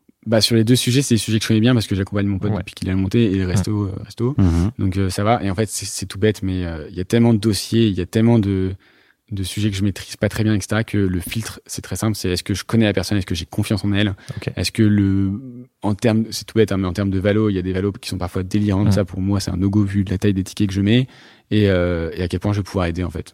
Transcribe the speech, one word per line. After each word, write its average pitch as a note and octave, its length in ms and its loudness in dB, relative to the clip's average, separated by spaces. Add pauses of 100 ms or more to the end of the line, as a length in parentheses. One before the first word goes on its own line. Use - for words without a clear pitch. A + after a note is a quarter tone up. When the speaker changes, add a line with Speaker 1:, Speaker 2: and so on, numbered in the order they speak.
(280)
Speaker 1:
Bah, G#2+ 140 4
sur A#2+ 140 2
les A2+ 80 6
deux A#2+ 120 6
sujets, B2 260 2
c'est B2 140 2
des G#2 40 2
sujets G#2+ 200 0
que - 40 -2
je - 40 -6
connais A2 140 4
bien B2 120 4
parce A2+ 140 2
que G2+ 80 0
j'accompagne G2 320 -2
mon G2+ 100 -2
pote G#2 140 -2
Speaker 2:
Ouais. G#2 80 -2
Speaker 1:
depuis - 160 -10
qu'il F2+ 140 -6
a F#2+ 60 0
monté F#2+ 360 2
et F#2+ 40 2
les F#2+ 100 2
Speaker 2:
Mm. F#2 40 -2
Speaker 1:
restos, G#2 360 0
euh, F#2 180 -6
restos. B2 340 -6
Speaker 3:
Mhm. F2 400 4
Speaker 1:
Donc, F#2+ 200 0
euh, G2 120 0
ça G#2 140 -4
va. A2 180 2
Et G2 80 -2
en F#2 60 -2
fait, G#2 140 -2
c'est, - 160 -8
c'est - 200 -8
tout F#2+ 140 -12
bête, G#2+ 240 2
mais, F#2 220 -2
euh, D#2+ 240 -8
il - 60 -16
y E2+ 60 -4
a F#2+ 40 -4
tellement A#2 280 4
de A2 60 4
dossiers, A2 480 2
il F#2+ 100 0
y F2+ 40 -2
a F2 40 -2
tellement A#2 320 4
de, G2 380 0 (560)
de G2 120 -6
sujets G2+ 280 -2
que G2 60 -6
je G2 60 -2
maîtrise - 340 -4
pas G#2+ 120 0
très - 140 -2
bien, G#2+ 100 2
et G#2 80 0
cetera, G#2+ 220 -2
que - 140 -4
le F#2 240 0
filtre, - 440 -8
c'est - 160 -10
très - 140 -8
simple. G#2+ 200 -2
C'est - 140 -4
est-ce F2+ 140 -2
que G#2 100 -4
je - 120 -6
connais A2+ 200 2
la G2+ 80 2
personne, G2 240 -2
est-ce F#2+ 80 -2
que F#2 100 -4
j'ai E2+ 100 -6
confiance - 400 -2
en G2+ 80 0
elle, G2 220 0 (200)
Speaker 2:
Ok. - 200 -6
Speaker 1:
est-ce F#2+ 180 -4
que A2+ 100 2
le, G2 480 2 (500)
en G#2 140 -2
termes, A2 360 2
c'est - 140 -10
tout - 120 -4
bête, G#2+ 160 4
hein, F#2+ 40 0
mais F#2+ 100 0
en F2+ 60 -4
termes G2 160 -2
de F#2+ 100 0
valo, G#2 300 2
il G2 60 -2
y F#2 40 -2
a - 20 -2
des F#2 120 -4
valos F#2+ 200 -2
qui - 160 -14
sont G2 80 -6
parfois F#2 260 -4
délirantes. G#2 460 2
Speaker 2:
Mm. - 20 4
Speaker 1:
Ça, G2 140 2
pour F#2+ 160 -8
moi, G2 180 0
c'est - 120 -4
un F#2 60 -4
no-go G2 260 2
vu G2 200 0
de F#2+ 80 -4
la F#2 60 0
taille G#2 160 2
des F#2+ 100 0
tickets G#2 240 -2
que F#2+ 60 -6
je G2 80 0
mets A#2 260 4 (440)
et, G#2 180 4
euh, F2 440 0
et F2+ 100 -6
à F2+ 40 -2
quel F2+ 140 -4
point G#2 100 0
je G2+ 80 0
vais G2 40 -4
pouvoir F#2 220 -2
aider, E2+ 200 -2
en - 40 -6
fait. - 240 -10